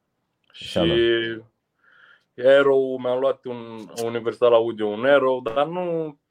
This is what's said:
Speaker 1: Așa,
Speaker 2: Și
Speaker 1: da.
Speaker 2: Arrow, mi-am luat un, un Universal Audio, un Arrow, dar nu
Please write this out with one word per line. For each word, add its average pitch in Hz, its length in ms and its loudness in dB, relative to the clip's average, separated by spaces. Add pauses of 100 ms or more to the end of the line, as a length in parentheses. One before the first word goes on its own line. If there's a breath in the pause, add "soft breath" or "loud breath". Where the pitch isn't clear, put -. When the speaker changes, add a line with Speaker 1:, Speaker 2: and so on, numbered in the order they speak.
(500)
Speaker 1:
Așa, - 340 -4
Speaker 2:
Și 98 60 2 (480)
Speaker 1:
da. - 1200 -8
Speaker 2:
Arrow, 135 460 2
mi-am 127 160 -2
luat 131 260 -2
un, 123 100 -8
un 113 500 -10
Universal 117 480 0
Audio, 113 340 2
un 104 180 -4
Arrow, 131 360 2
dar 127 260 -2
nu 165 500 -6 (140)